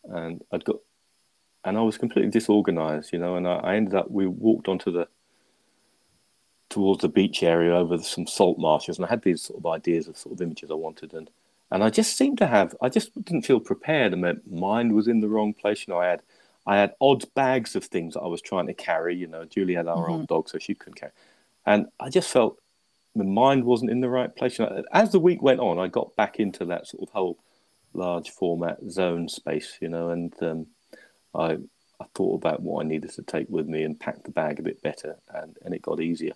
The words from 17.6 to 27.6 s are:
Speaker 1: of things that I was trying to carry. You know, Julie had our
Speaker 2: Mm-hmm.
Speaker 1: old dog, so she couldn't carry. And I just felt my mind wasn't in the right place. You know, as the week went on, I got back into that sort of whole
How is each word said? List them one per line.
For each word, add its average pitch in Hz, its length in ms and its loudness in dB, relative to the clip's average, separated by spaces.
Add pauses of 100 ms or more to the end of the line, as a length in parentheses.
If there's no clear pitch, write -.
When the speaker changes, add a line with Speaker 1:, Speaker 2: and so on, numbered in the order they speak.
Speaker 1:
of 92 80 -4
things 85 300 -6
that - 60 -6
I 80 60 -6
was 85 140 -4
trying 90 280 -2
to - 60 -8
carry. 85 400 -2
You 90 120 -6
know, 82 180 -14
Julie 90 300 0
had 85 120 -2
our 85 120 -2
Speaker 2:
Mm-hmm. 85 140 -2
Speaker 1:
old 80 160 -4
dog, 82 200 0
so 82 100 -10
she - 160 -6
couldn't - 240 -16
carry. - 140 -16 (540)
And 104 200 4 (140)
I 135 80 -8
just 180 220 0
felt 117 280 2 (560)
my 104 100 0
mind 123 400 4
wasn't 117 260 2
in 123 100 0
the 127 80 -2
right 123 260 -2
place. - 240 -4
You - 80 2
know, - 160 -6 (100)
as 202 200 4
the 185 80 8
week 175 220 4
went 127 180 6
on, 90 180 0
I 92 100 0
got - 280 -2
back 107 240 0
into 95 260 -2
that 87 200 -6
sort - 160 -14
of - 80 -10
whole 92 280 -2 (540)